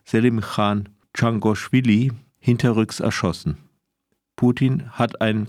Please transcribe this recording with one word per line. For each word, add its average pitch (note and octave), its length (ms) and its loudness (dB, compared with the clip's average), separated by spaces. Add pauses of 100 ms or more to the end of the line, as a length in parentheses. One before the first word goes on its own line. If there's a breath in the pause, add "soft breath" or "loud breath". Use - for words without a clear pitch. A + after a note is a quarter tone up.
Selim A2+ 360 0
Khan G#2 480 -2 (280)
Changoschwili A2+ 960 2 (260)
hinterrücks A#2 600 0
erschossen. E2+ 560 -2 (800)
Putin B2+ 560 0
hat - 280 -4
ein A2 280 0